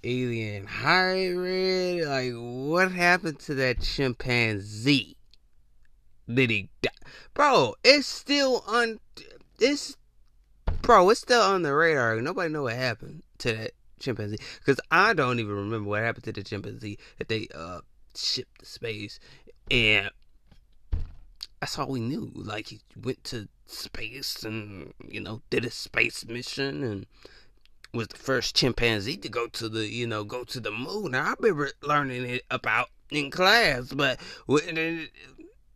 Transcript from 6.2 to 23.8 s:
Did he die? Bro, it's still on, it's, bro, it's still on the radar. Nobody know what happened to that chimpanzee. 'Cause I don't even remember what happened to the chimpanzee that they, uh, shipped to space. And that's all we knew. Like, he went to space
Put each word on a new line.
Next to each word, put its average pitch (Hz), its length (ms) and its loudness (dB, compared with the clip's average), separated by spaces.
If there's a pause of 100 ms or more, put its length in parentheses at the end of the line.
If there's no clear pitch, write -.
Did 123 180 4
he 104 180 -4 (140)
die? - 80 0 (440)
Bro, 226 400 4 (100)
it's 277 220 8
still 269 600 0
on, 226 320 0 (600)
it's, 285 380 2 (880)
bro, 196 280 10
it's 240 100 4
still 240 220 4
on 190 200 4
the 143 120 2
radar. 139 460 4
Nobody 165 320 -2
know 151 100 -4
what 117 120 -2
happened 131 480 -6 (160)
to 120 160 0
that 110 180 -8 (280)
chimpanzee. 107 380 -4 (260)
'Cause 139 160 4 (100)
I 196 240 6
don't 123 240 2
even 104 160 -4
remember 104 340 -4
what 104 140 0
happened 113 220 -4
to 107 80 -6
the 101 100 -8
chimpanzee 107 560 -10 (200)
that - 100 -6
they, 110 260 -4
uh, 82 260 -12 (360)
shipped - 440 -6
to - 60 -20
space. 104 520 -10 (520)
And 107 400 4 (1500)
that's - 180 -8
all 139 100 -4
we 131 120 -4
knew. 139 340 -6
Like, 104 340 -10
he 107 120 -16 (160)
went 113 280 -8
to 110 240 -10 (180)
space - 800 -10